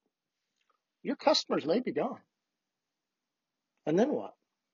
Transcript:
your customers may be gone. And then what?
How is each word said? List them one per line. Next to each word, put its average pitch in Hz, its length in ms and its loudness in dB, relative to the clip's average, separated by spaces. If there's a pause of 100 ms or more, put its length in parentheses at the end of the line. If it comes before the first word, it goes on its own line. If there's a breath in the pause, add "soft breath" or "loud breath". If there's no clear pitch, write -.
(1000)
your 240 140 -4
customers 262 500 0
may 170 140 2
be 202 140 -4
gone. 185 260 -2 (1700)
And 156 140 2
then 262 140 2
what? 107 200 -6 (400)